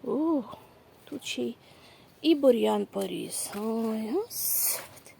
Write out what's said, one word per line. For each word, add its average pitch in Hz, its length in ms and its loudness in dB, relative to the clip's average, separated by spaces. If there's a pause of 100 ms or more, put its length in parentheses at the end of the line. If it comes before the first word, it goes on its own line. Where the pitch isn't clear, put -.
О, 247 80 -4
о, 294 320 2 (600)
тут - 220 -12
ще - 160 -4
й... 233 140 -4 (680)
і 311 140 6
бур'ян 214 500 6
поріс. 185 720 -6
Ой, 220 560 -2
господи. - 1080 -2